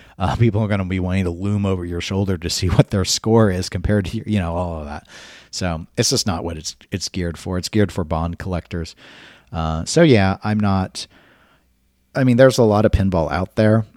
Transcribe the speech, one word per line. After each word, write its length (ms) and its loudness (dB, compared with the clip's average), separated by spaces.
Uh, 200 -2
people 240 2
are 80 0
gonna 160 -2
be 160 -2
wanting 240 -2
to 40 -2
loom 360 -2
over 180 -2
your 160 -6
shoulder 380 -2
to 120 -8
see 180 -4
<laughs> 20 0
what 220 4
their 120 0
score 480 2
is 160 -4
compared 380 -2
to, 240 -8
you 100 0
know, 160 -4
all 240 -6
of 60 -10
that. 240 -14
So 360 -6
it's 120 0
just 160 0
not 200 -4
what 100 -6
it's, 220 -12
it's 180 -6
geared 280 -4
for. 200 -6
It's 100 -6
geared 240 2
for 140 -6
Bond 340 -4
collectors. 560 -8
Uh, 320 -4
so 200 2
yeah, 400 4
I'm 160 -2
not, 460 -2
I 80 0
mean, 140 4
there's 200 8
a 60 4
lot 220 4
of 80 2
pinball 360 2
out 280 -4
there. 280 4